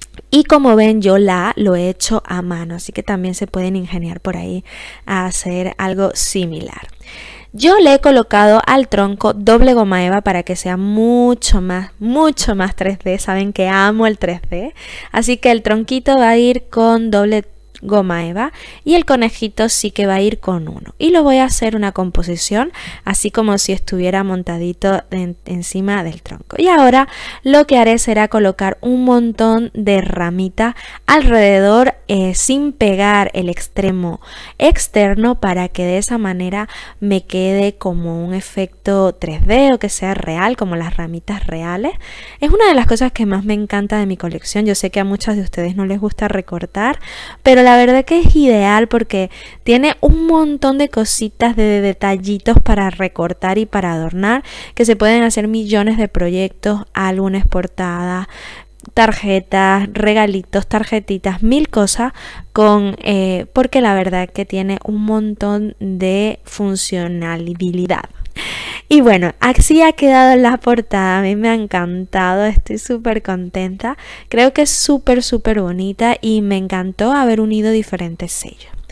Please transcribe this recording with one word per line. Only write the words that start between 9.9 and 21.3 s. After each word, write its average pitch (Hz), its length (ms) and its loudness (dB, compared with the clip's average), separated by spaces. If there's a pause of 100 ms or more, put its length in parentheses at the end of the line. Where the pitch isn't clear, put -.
eva 190 160 0
para 180 220 -2
que 180 140 -6
sea 180 200 -6
mucho 226 840 2
más, 185 380 -6
mucho 254 560 0
más 190 220 -2
tres 190 240 -4
D. 190 180 -4
Saben 196 340 -4
que 185 160 -2
amo 202 380 2
el 214 120 -2
tres 175 300 -6
D. 202 240 -6 (380)
Así 233 280 0
que 247 120 2
el 226 120 2
tronquito 247 540 0
va 240 120 4
a 233 80 4
ir 247 320 2
con 226 420 2
doble 208 340 0 (380)
goma 185 440 -2
eva 208 260 -6 (320)
y 302 80 0
el 339 140 2
conejito 226 640 0
sí - 200 -4
que 202 140 -2
va 190 120 0
a 190 40 0
ir 220 180 0
con 170 300 -6
uno. - 300 -16
Y 330 140 2
lo 330 100 6
voy 269 160 4